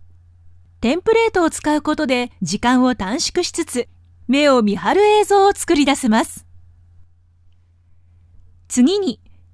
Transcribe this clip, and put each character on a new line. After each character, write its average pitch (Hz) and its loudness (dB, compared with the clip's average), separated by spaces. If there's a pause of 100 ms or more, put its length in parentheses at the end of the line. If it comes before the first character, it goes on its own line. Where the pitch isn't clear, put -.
(800)
テ 240 -2
ン 359 -6
プ 440 0
レ 453 2
ー 440 -2
ト 370 0
を 311 0
使 302 -2
う 294 -4
こ 302 -4
と 302 -4
で 247 -4
時 185 -6
間 254 2
を 254 0
短 214 -6
縮 - -4
し - -8
つ 330 -6
つ、 - -6 (420)
目 285 2
を 254 4
見 208 0
張 214 -2
る 381 4
映 415 4
像 403 4
を 403 4
作 - -4
り 285 2
出 277 2
せ 262 -2
ま 226 2
す。 - -12 (2250)
次 302 2
に、 370 -4 (340)